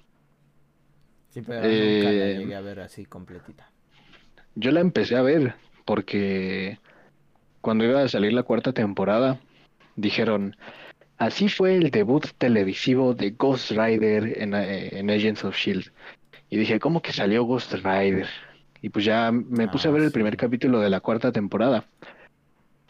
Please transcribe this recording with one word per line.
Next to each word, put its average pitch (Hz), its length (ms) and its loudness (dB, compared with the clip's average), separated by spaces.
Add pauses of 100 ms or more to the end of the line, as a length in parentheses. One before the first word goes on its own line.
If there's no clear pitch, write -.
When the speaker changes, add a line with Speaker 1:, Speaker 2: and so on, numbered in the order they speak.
(1300)
Speaker 1:
Sí, 120 120 -14
pero 113 300 -2
nunca 107 420 2
la 98 140 2
Speaker 2:
Eh, - 20 0
Speaker 1:
llegué 98 260 -6
a 98 60 -10
ver 101 180 -14
así 95 280 -16
completita. - 640 -20 (840)
Speaker 2:
yo 117 160 -2
la 170 100 4
empecé 120 340 2
a 131 60 4
ver 135 340 2 (300)
porque 98 960 -2 (800)
cuando 113 240 2
iba 135 180 4
a 127 60 0
salir 104 240 2
la 120 100 2
cuarta 120 300 0
temporada, 110 640 0 (560)
dijeron, 104 640 -2 (600)
"Así 208 320 0
fue 190 280 2
el 160 140 2
debut 120 340 2 (140)
televisivo 123 760 2
de 101 160 -2
Ghost 131 400 0
Rider 110 680 2
en, 101 140 -2
eh, 95 440 -4
en 101 120 -2
Agents 107 340 0
of 95 120 -6
shield". 95 280 -2 (640)
Y 107 80 -2
dije, 110 240 0
"¿Cómo 160 220 0
que - 100 -8
salió 110 320 0
Ghost 123 300 -2
Rider?". 95 520 0 (540)
Y 107 80 -8
pues 104 160 -2
ya 113 280 2
me 117 360 -2
puse 139 200 -2
a - 20 2
Speaker 1:
Ah, - 20 2
Speaker 2:
ver 151 100 2
el 151 80 2
Speaker 1:
sí. - 20 -12
Speaker 2:
primer 107 240 0
capítulo 123 440 0
de 101 100 2
la 95 100 -2
cuarta 113 320 0
temporada. 107 520 0 (1040)